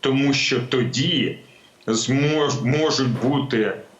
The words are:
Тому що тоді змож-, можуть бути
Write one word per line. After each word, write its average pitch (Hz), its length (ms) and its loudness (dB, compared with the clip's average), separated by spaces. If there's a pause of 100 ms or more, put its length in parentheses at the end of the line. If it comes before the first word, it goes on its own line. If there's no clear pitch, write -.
Тому 139 320 2
що 131 360 0
тоді 127 680 0 (480)
змож-, 139 760 0
можуть 135 580 0
бути 123 500 0 (260)